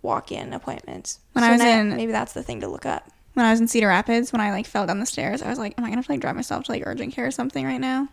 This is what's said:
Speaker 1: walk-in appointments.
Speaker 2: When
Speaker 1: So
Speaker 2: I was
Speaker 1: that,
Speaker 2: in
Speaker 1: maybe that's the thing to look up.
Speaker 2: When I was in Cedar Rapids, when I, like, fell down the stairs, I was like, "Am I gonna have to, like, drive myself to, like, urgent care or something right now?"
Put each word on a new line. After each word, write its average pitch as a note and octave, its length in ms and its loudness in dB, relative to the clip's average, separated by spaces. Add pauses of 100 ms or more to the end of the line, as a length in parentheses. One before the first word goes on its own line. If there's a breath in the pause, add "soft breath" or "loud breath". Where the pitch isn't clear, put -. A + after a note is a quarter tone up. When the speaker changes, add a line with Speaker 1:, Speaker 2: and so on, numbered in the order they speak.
Speaker 1:
walk-in - 520 -6
appointments. - 640 -10 (140)
Speaker 2:
When A#3+ 100 4
Speaker 1:
So A#3 60 8
Speaker 2:
I - 20 10
was A#3+ 100 8
Speaker 1:
that, A#3 180 6
Speaker 2:
in G#3 160 2
Speaker 1:
maybe A3+ 160 -4
that's A3 220 -4
the B3 100 -8
thing G#3+ 180 -8
to G3+ 60 -6
look - 200 -8
up. - 240 -6 (240)
Speaker 2:
When A#3+ 100 4
I A3+ 60 8
was A3+ 100 4
in A#3 60 4
Cedar A3 200 4
Rapids, A3+ 460 2
when A#3 80 2
I, G#3 100 0
like, G3+ 140 -4
fell G#3 220 -2
down G3 120 0
the A3+ 60 -2
stairs, G#3+ 380 -4
I - 60 -6
was - 100 -4
like, - 180 -6
"Am A#3+ 80 -2
I A3 40 -4
gonna G#3+ 80 -2
have B3+ 100 -4
to, D4 60 0
like, C#4 60 -2
drive - 160 -4
myself - 300 -4
to, - 60 -6
like, - 160 -4
urgent - 260 -6
care A#3+ 140 -4
or C4 40 -2
something C4 340 -4
right C4 140 -2
now?" C4 340 -2